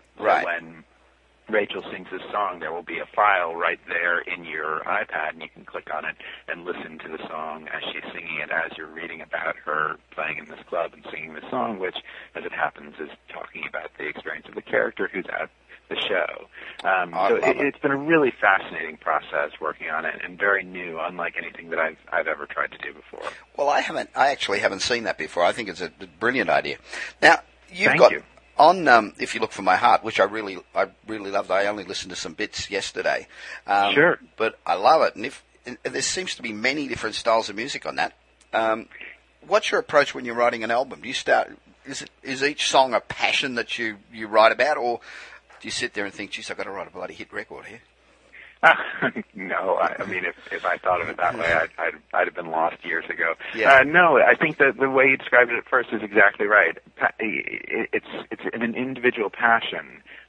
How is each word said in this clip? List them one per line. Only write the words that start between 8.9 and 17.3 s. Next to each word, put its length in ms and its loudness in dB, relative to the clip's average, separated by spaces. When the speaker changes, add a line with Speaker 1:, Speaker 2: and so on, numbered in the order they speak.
Speaker 1:
about 340 -6
her 300 -2
playing 260 -6
in 80 -14
this 140 -18
club 240 -2
and 180 -20
singing 220 -12
this 160 -14
song, 280 -4
which, 180 -6
as 120 -8
it 60 -10
happens, 460 -6
is 120 -10
talking 400 -14
about 300 -10
the 80 -8
experience 420 -10
of 60 -18
the 80 -10
character 500 -2
who's 140 -6
at 120 -6
the 60 -6
show. 500 -2
Um, 240 2
Speaker 2:
I 160 2
Speaker 1:
so 60 6